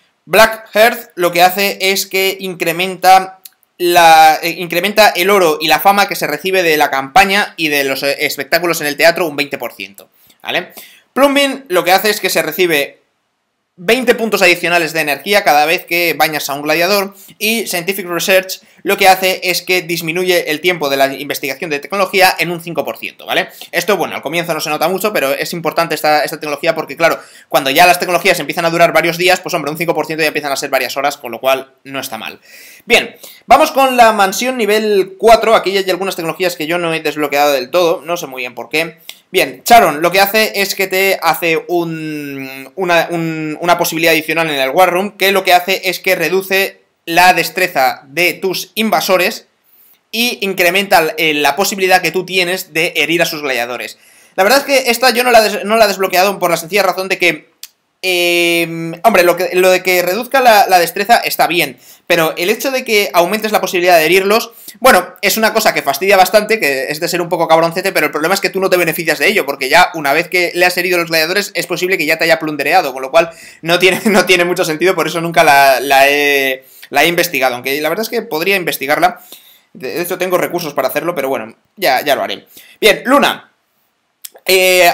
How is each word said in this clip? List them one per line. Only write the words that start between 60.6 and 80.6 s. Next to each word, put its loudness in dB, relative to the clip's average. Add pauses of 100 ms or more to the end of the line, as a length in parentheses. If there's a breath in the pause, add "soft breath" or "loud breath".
la 4
destreza 0
está 0
bien, -2 (280 loud breath)
pero 0
el -2
hecho -2
de -4
que 0
aumentes 0
la 0
posibilidad 2
de 2
herirlos, 2 (260 loud breath)
bueno, 2
es 0
una 0
cosa 0
que -4
fastidia 0
bastante, 2
que -2
es -6
de -4
ser -2
un -4
poco -2
cabroncete, 2
pero 0
el -4
problema 0
es -4
que -2
tú -6
no 0
te 2
beneficias -2
de 0
ello, 0
porque -6
ya 4
una -2
vez 0
que -2
le 2
has 2
herido 0
a 0
los -4
gladiadores -2
es -4
posible -2
que -2
ya 0
te -2
haya 4
plundereado, 0
con -10
lo -8
cual 2 (300 loud breath)
no 0
tiene, 2
<laughs> -8
no 2
tiene 2
mucho -2
sentido, 0
por -2
eso -6
nunca 0
la, 6
la 4
he, 0 (260 loud breath)
la 2
he 4
investigado, 0
aunque -4
la -2
verdad -4
es -8
que -4
podría -2
investigarla. -2 (520 loud breath)
De, -12
de -4
hecho -6
tengo 0
recursos -6